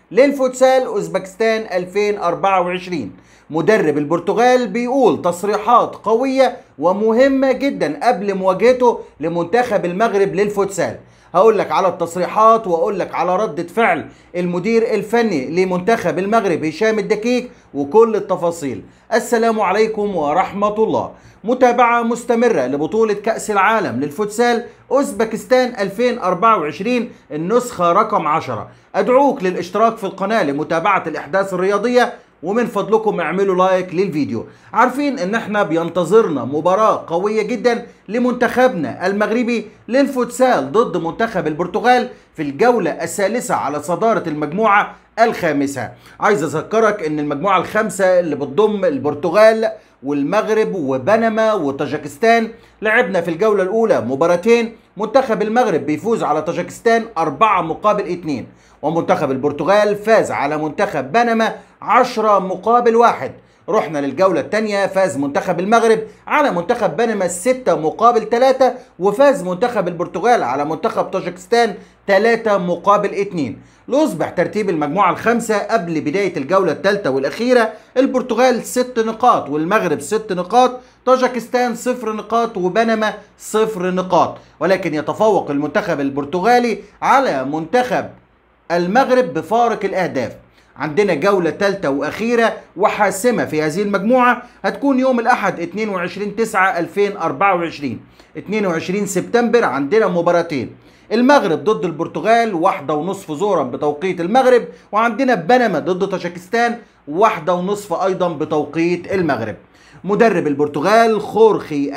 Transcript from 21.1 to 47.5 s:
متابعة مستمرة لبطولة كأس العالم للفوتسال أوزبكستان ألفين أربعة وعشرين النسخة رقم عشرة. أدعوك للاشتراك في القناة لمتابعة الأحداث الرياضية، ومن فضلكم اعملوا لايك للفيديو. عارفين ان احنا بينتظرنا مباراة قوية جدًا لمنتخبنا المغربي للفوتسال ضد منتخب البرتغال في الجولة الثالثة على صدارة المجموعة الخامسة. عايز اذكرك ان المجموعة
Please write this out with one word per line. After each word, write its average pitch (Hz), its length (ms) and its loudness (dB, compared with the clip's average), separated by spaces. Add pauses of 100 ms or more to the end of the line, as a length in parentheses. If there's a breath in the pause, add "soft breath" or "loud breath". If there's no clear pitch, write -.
متابعة 240 580 4
مستمرة 233 640 0
لبطولة 202 480 0
كأس 214 360 -4
العالم 202 500 2
للفوتسال 226 640 -2 (260 loud breath)
أوزبكستان 247 880 0
ألفين 208 380 -2
أربعة 180 420 2
وعشرين 202 500 -4 (220 loud breath)
النسخة 175 600 0
رقم 202 340 2
عشرة. 131 420 -4 (260 soft breath)
أدعوك 247 480 2
للاشتراك 185 540 0
في - 80 -10
القناة 196 380 -2
لمتابعة 160 640 -2
الأحداث 185 480 -4
الرياضية، 202 580 0 (300 loud breath)
ومن 214 240 -2
فضلكم 202 540 -2
اعملوا 185 340 0
لايك 185 400 0
للفيديو. 147 520 -2 (260 loud breath)
عارفين 254 460 0
ان 185 160 -4
احنا 208 280 -2
بينتظرنا 170 840 2
مباراة 175 600 2
قوية 208 360 -2
جدًا 226 440 -2 (220 loud breath)
لمنتخبنا 233 960 0
المغربي 214 600 -2 (220 loud breath)
للفوتسال 240 840 0
ضد 185 240 2
منتخب 175 500 -4
البرتغال 214 600 0 (280 loud breath)
في 160 60 -6
الجولة 165 480 2
الثالثة 190 640 -4
على 139 280 -2
صدارة 180 460 0
المجموعة 180 680 0 (260 loud breath)
الخامسة. 143 720 0 (300 loud breath)
عايز 185 220 2
اذكرك 208 640 0
ان 151 120 -4
المجموعة 151 400 0